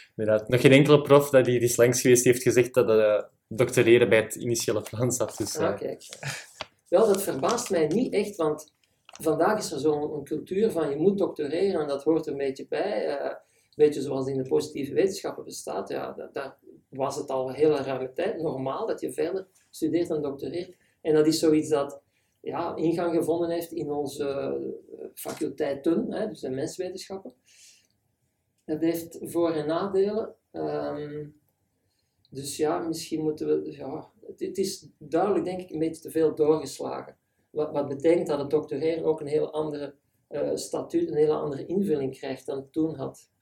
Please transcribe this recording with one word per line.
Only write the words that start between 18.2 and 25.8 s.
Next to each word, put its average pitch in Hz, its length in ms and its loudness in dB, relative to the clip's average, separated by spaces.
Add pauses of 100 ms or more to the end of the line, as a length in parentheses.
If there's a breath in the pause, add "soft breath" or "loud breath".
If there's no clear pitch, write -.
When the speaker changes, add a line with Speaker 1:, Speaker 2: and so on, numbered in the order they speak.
Speaker 2:
normaal 139 460 -4
dat 180 140 -4
je 147 120 -6
verder 170 340 -4 (220)
studeert 170 400 -2
en 156 120 -2
doctoreert. 143 540 -8 (260 soft breath)
En 160 120 2
dat 151 140 6
is 160 120 2
zoiets 156 300 4
dat 143 320 -2 (400)
ja, 165 340 -6
ingang 170 400 0
gevonden 165 340 0
heeft 170 220 -4
in 156 200 -6
onze, 143 340 -4 (720)
eh, - 140 -12
faculteiten, 143 1000 -2